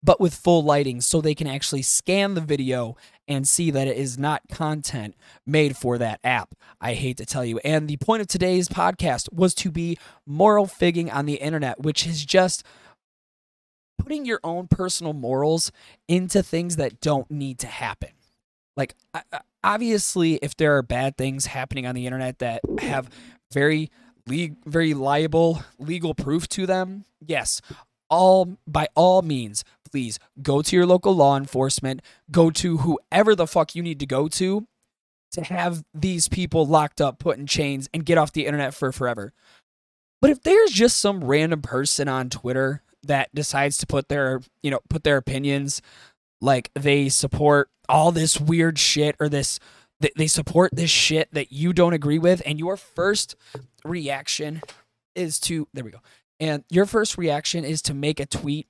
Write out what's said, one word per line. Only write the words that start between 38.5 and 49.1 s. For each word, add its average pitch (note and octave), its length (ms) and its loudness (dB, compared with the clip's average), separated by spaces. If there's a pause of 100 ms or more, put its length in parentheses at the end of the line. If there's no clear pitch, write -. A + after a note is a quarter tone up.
for C3+ 160 -2
forever. A#2 420 -4 (880)
But D4 120 6
if C4+ 100 -2
there's G4 300 6
just A#3 260 4
some G3 240 0
random D#3+ 400 2
person C#3 460 -2
on C3 200 -4
Twitter C3 540 -2 (220)
that C#3 280 -2
decides C#3+ 460 -2
to - 80 -6
put D3 220 -2
their, C3+ 320 -2 (240)
you C#3+ 80 -2
know, B2 80 -2 (100)
put D3+ 140 -4
their D3 120 4
opinions, C#3 640 -2 (600)
like, B2+ 340 0
they C#3+ 340 2
support C#3+ 640 2 (180)
all D#3 220 6
this D#3+ 300 0
weird E3 380 2
shit D3 420 2